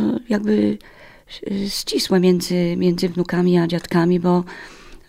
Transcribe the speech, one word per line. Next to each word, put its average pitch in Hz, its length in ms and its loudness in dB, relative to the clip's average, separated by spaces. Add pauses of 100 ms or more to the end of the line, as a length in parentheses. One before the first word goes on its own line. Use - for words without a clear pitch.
(300)
jakby, 208 480 0 (760)
y, 202 180 -4
ścisłe - 500 0
między, 175 580 2
między 180 320 0
wnukami 175 480 2
a 170 100 2
dziadkami, 175 520 0
bo, 180 240 2 (640)